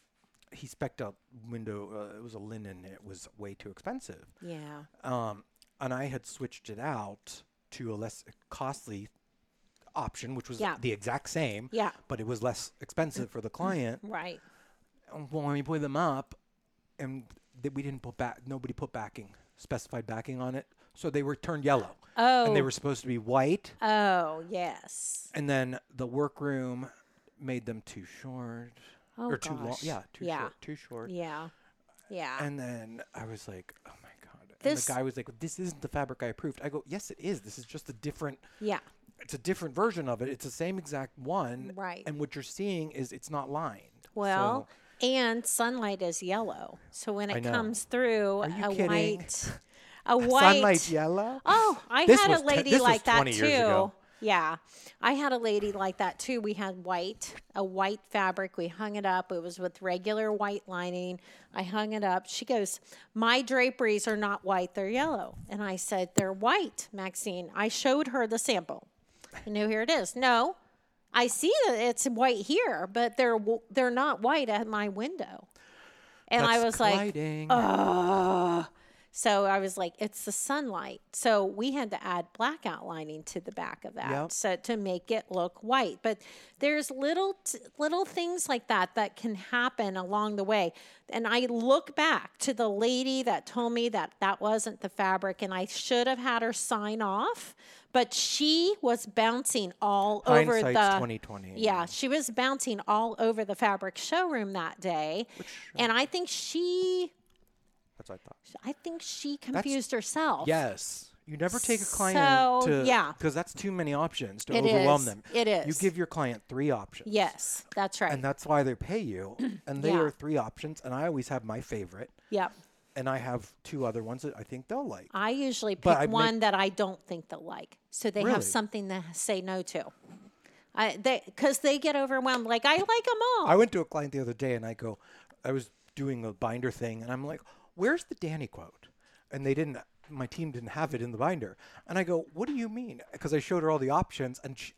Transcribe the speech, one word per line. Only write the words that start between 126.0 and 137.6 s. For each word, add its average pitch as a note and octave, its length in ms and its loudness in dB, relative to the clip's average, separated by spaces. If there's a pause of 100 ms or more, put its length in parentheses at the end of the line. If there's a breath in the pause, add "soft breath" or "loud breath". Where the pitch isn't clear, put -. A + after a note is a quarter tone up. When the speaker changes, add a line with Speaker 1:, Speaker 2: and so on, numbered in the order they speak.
Speaker 1:
make A3 60 0
Speaker 2:
one A3+ 280 6
that G#3 140 4
I F#3+ 140 4
don't F#3+ 380 -2
think E3+ 240 -10
they'll D#3+ 120 -10
like. - 360 -12 (120)
So - 200 -2
they G3+ 100 0
have G#3 80 2
Speaker 1:
Really? - 140 4
Speaker 2:
something G#3+ 480 -2
to F#3 140 -4 (100)
say F#3+ 260 -2
no F#3 220 -4
to. - 240 -6 (880 soft breath)
I, G3+ 240 2
they, B3+ 240 2 (120)
'cause C#4 260 2
they C#4+ 180 4
get D4 180 2
overwhelmed. B3+ 500 2
Like, A#3 200 4
I D4+ 100 8
like A4+ 320 2
'em A4+ 140 2 (160)
all. E4 100 2
Speaker 1:
I E3+ 80 10
went A3+ 160 6
to F3+ 80 0
a D#3 60 0
client D3 260 -4
the C#3 80 -2
other A#2+ 140 -4
day B2+ 200 0
and A2 120 -4
I A2+ 80 -6
go, A2+ 240 -8 (460 loud breath)
I B2+ 80 -2
was C3 180 -4 (240)
doing C3+ 320 -4
a G#2+ 80 -6
binder B2 360 -2
thing A2+ 320 -6
and A#2+ 80 -8
I'm C3 160 -6
like, D#3+ 140 -10 (340 soft breath)